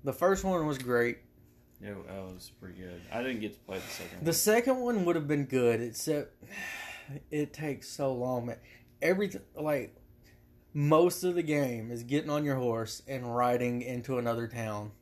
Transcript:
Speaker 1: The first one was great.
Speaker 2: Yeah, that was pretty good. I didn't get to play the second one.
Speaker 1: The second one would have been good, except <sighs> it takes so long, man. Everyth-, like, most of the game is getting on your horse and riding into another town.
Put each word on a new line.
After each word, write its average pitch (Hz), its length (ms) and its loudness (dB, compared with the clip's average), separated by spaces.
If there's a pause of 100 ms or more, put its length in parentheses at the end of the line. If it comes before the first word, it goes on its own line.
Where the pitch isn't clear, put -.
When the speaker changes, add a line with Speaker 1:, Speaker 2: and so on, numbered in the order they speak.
Speaker 1:
The 135 80 -2
first 185 320 2
one 180 200 2
was 147 140 -2
great. 120 400 2 (640)
Speaker 2:
Yeah, 101 140 -10 (120)
that 95 160 -10
was 92 380 -14
pretty 92 200 -16
good. 90 200 -12 (120)
I 117 100 -4
didn't 123 180 -4
get 107 140 -6
to - 60 -20
play 95 180 -8
the 87 100 -8
second 90 300 -12
one. 156 60 -8
Speaker 1:
The 165 80 2
second 240 480 4
one 240 240 0
would 170 120 4
have 151 100 -2
been 143 200 2
good, 120 340 4
except 135 600 -4 (440)
<sighs> - 480 -14
it 147 200 -2
takes 147 360 -6
so 135 260 -2
long, 123 320 -2
man. 120 120 -8 (440)
Everyth-, 190 380 2 (160)
like, 147 400 -2 (800)
most 156 500 6
of 180 100 2
the 175 80 2
game 127 480 0
is 117 140 -6
getting 147 260 0
on 151 140 0
your 139 120 2
horse 117 520 -2
and 123 260 -6
riding 123 480 4
into 123 360 -2
another 117 280 0
town. 107 560 -6